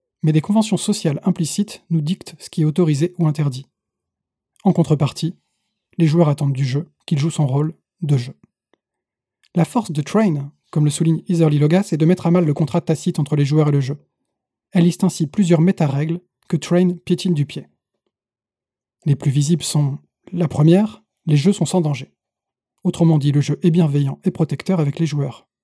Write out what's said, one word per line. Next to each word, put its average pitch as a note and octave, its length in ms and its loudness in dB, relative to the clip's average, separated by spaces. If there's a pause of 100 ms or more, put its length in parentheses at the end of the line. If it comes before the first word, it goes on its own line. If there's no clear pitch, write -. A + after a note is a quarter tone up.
(220)
Mais D#3 100 2
des D3+ 100 2
conventions G#3+ 340 0
sociales E3 480 -2
implicites F#3 640 -4
nous D#3+ 120 0
dictent - 360 -6
ce - 120 -18
qui E3 120 -2
est D3+ 40 2
autorisé D#3 520 0
ou E3 80 2
interdit. C#3+ 400 -4 (960)
En F#3+ 100 2
contrepartie, D#3 640 -2 (640)
les E3 80 2
joueurs D#3 220 4
attendent C#3+ 240 0
du C3+ 120 -2
jeu C3+ 240 -4 (180)
qu'il D3+ 120 -2
joue D#3 120 -2
son D#3 160 -2
rôle C#3+ 280 -2 (280)
de D3 140 0
jeu. B2 180 -6 (1200)
La E3+ 100 4
force - 260 -4
de D3 120 -4
Train, D#3 500 0 (180)
comme D3+ 140 0
le D3 60 2
souligne D#3+ 380 0
Heatherly D#3+ 300 2
Logas, D#3+ 340 2
est E3 40 -2
de D#3 100 2
mettre F3+ 200 2
à E3+ 40 2
mal F3 140 2
le D3 100 0
contrat E3 260 -2
tacite E3 380 -4
entre D3 180 -2
les C#3+ 80 2
joueurs D3+ 240 2
et D3 40 0
le C#3+ 80 2
jeu. C#3 180 -6 (720)
Elle E3+ 140 4
liste F3 180 0
ainsi E3+ 240 0
plusieurs E3+ 340 2
méta-règles D#3+ 600 0 (280)
que F3 80 -2
Train F3 340 2
piétine F3+ 440 -2
du D3 100 0
pied. C#3+ 220 -16 (1400)
Les C#3+ 120 2
plus C#3+ 160 -2
visibles D3 320 0
sont, D3 340 -2 (320)
la F3 160 -2
première, F3+ 560 2 (240)
les D3 100 2
jeux D#3 160 2
sont E3+ 140 -2
sans F#3+ 140 0
danger. C#3+ 340 -6 (720)
Autrement E3 340 2
dit, C#3+ 140 0
le D3 80 2
jeu C#3+ 220 -2
est E3+ 100 2
bienveillant D3 500 0
et F#3+ 80 0
protecteur E3+ 480 -2
avec C#3+ 220 -2
les E3 60 0
joueurs. C#3 420 -6 (160)